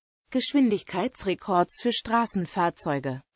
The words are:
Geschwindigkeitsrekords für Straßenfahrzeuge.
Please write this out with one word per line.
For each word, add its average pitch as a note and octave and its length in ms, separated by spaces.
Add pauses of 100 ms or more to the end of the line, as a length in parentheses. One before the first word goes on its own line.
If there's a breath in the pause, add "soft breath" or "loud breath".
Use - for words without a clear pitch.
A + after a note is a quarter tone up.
(320)
Geschwindigkeitsrekords G3+ 1500
für A#3+ 100
Straßenfahrzeuge. F3 1300 (140)